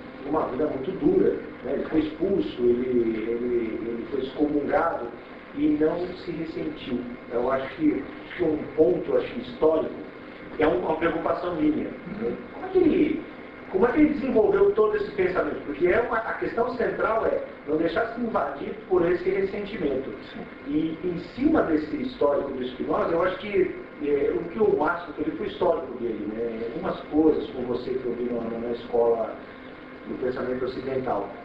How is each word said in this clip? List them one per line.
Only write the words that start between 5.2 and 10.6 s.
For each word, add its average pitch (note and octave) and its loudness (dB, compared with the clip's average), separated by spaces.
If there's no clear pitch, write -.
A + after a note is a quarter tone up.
e D3+ 4
não D#3 4
se F3 -6
ressentiu. D#3 -4
Eu B2 2
acho - 0
que, D3 2
que F3+ -2
um D#3 2
ponto, D#3+ 4
acho A#2+ 2
que - -6
histórico, - 2
que D#3 2